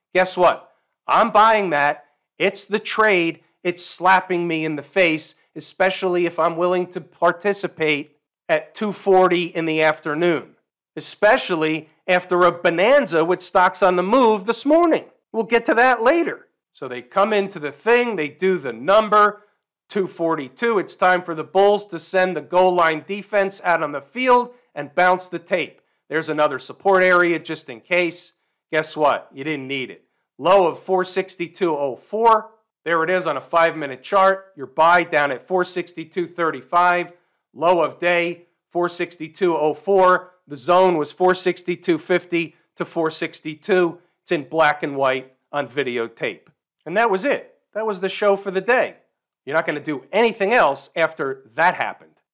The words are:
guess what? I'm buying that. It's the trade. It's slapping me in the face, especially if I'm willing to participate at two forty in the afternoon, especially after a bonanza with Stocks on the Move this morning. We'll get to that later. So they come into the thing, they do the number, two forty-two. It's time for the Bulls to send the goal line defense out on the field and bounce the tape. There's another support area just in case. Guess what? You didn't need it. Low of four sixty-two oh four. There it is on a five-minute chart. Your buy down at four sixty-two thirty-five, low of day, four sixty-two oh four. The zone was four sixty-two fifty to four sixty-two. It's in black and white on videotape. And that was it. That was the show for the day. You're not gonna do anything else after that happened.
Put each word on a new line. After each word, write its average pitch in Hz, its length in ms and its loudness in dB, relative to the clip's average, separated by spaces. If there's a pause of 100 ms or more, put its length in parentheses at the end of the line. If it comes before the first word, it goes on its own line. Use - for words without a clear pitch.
(120)
guess 180 240 0
what? 170 360 2 (340)
I'm 196 240 2
buying 214 400 4
that. 147 340 0 (340)
It's 196 260 -2
the 214 160 -4
trade. 185 600 0 (220)
It's 175 220 -6
slapping 180 640 0
me 160 160 -4
in 156 120 -4
the 143 60 -10
face, 160 540 -2 (180)
especially 180 720 -2
if 170 120 -6
I'm 165 180 0
willing 180 320 0
to 180 120 -12
participate 170 1160 -4 (320)
at 156 260 -2
two 208 180 -6
forty 185 520 2
in 165 200 -6
the 156 160 -2
afternoon, 156 760 -2 (400)
especially 160 920 -2 (180)
after 180 360 0
a 175 100 4
bonanza 175 720 2
with 180 160 0
Stocks 185 420 0
on 180 140 4
the 180 60 0
Move 214 420 2
this 233 220 -4
morning. 320 380 4 (280)
We'll 220 120 -2
get 226 220 0
to 220 80 2
that 240 280 2
later. 294 460 0 (240)
So - 160 -14
they 123 140 -10
come 202 300 0
into 196 280 -2
the 143 120 -8
thing, 233 440 0
they 151 120 -4
do 185 300 -2
the 135 140 -8
number, 202 720 2 (440)
two 190 180 -2
forty-two. 165 720 -4
It's - 180 -6
time 185 260 2
for 170 120 -8
the 156 100 -10
Bulls 202 440 2
to 170 100 -12
send 185 380 -2
the 151 40 -6
goal 180 340 2
line 160 320 0
defense 196 560 -4
out 165 200 0
on 147 100 -6
the 143 80 -8
field 247 540 0 (200)
and 143 200 -12
bounce 180 340 2
the 170 100 -10
tape. 170 440 -6 (260)
There's 156 200 -4
another 147 300 0
support 190 440 0
area 175 360 4
just 160 300 -12
in 117 120 -14
case. 175 520 -4 (400)
Guess 156 240 -2
what? 139 360 0
You 135 120 -12
didn't 143 240 -8
need 131 220 -8
it. 85 140 -20 (340)
Low 185 280 4
of 147 120 -2
four 185 260 -2
sixty-two 175 720 -6
oh 139 200 -6
four. 220 560 0 (320)
There 165 200 0
it 165 60 -4
is 180 160 0
on 147 100 -4
a 131 60 -8
five-minute 156 600 -2
chart. 190 540 0
Your 135 100 -12
buy 170 380 4
down 147 280 0
at 120 140 -10
four 185 180 0
sixty-two 170 640 -8
thirty-five, 170 840 0 (400)
low 170 300 2
of 143 160 -2
day, 175 480 -2 (240)
four 175 180 -2
sixty-two 170 680 -4
oh 151 200 0
four. 185 580 2 (160)
The 143 80 -14
zone 180 400 4
was 147 160 -4
four 185 220 2
sixty-two 180 640 -4
fifty 170 560 -4 (220)
to 175 100 -8
four 160 240 -4
sixty-two. 165 880 -4 (240)
It's - 100 -6
in 143 160 -4
black 151 340 0
and 143 140 -6
white 131 380 -2 (180)
on 143 160 -4
videotape. 120 800 -6 (380)
And 165 100 -6
that 226 140 0
was 190 160 -2
it. - 320 -6 (160)
That 220 120 -6
was 196 140 -6
the 190 80 -4
show 202 260 2
for 196 160 -8
the 185 120 -4
day. 202 340 0 (480)
You're 143 120 -4
not 165 100 0
gonna 151 140 -6
do 139 300 -8
anything 214 440 0
else 151 420 2
after 151 580 -4
that 165 200 2
happened. 98 380 -8 (220)